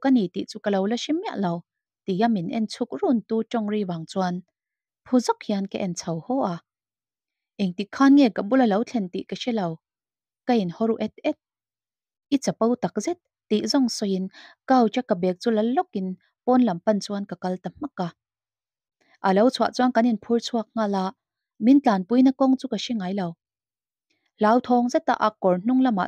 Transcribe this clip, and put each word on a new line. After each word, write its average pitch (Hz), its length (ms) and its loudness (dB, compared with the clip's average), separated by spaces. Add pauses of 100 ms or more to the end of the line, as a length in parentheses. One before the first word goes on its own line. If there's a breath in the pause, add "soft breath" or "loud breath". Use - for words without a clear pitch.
ka 269 80 2
ni 226 240 2
ti 196 60 -8 (100)
chu - 140 -14
ka 208 60 -2
lo 196 160 0
la 226 100 -2
shim 302 300 -4
ya - 80 -10 (100)
lo, 170 100 -2 (500)
ti 196 160 -4
ya 233 80 2
min 190 280 -2
en 220 100 -2
chuk - 240 -8 (120)
run 285 260 2
tu 226 80 -2 (140)
chong 220 220 -4
ri 214 120 -2
wang 170 220 -8
chuan. 180 280 -4 (680)
Phu - 120 0 (100)
zok 453 200 0
hian 196 200 -4
ka - 120 -8
en 185 220 -4
chho 170 120 -6 (140)
ho 254 100 -2 (180)
a. - 20 -10 (1040)
Eng 185 140 -2
ti 202 80 -6 (100)
khan 277 220 6
nge 277 200 8
ka - 120 -4
bula 254 240 4
lo 214 160 0
thlen 208 240 -4
ti - 160 -8
ka 190 140 -10
she 247 100 -6
lo. 202 160 -2 (760)
Ka 254 80 2
in 190 220 0
horu 226 180 0 (100)
et 220 100 -8 (100)
et. - 140 -4 (960)
I - 100 4
cha 190 140 -2
pau 233 240 2
tak - 220 -4
zet, 349 140 -6 (300)
ti 214 80 0 (160)
zong 269 240 2
soin, 190 280 -2 (440 loud breath)
kau 247 200 4
cha 247 200 -4
ka 220 60 2
bek 180 280 -2
chu 240 80 0
lal 220 260 0
lok 370 160 -2
in, 185 240 -6 (280)
pon 254 240 4
lam 180 160 -4
pan 214 200 2
chuan 202 260 -8
ka 185 120 -12
kal 185 200 -4
tam - 180 -10
maka. 190 280 -8 (1120)
A 196 160 2
lo 226 180 6
chua 220 220 0
chuan 254 160 2
kan 226 140 2
in 226 160 0
phur 233 240 0
chuak 226 280 -4
nga 220 200 -2
la, 190 100 -2 (600)
min 277 200 8
tlan 196 240 2
pui 247 140 4
na 262 160 6
kong 262 220 4
chu - 80 -12
ka 220 160 -4
she 247 100 -6
ngai 185 260 -6
lo. 180 80 -2 (1120)
Lau 220 240 6
thong 247 260 2
zeta 285 220 0 (120)
a - 20 4 (120)
kor 185 180 2
hnung 254 240 2
lama 220 260 0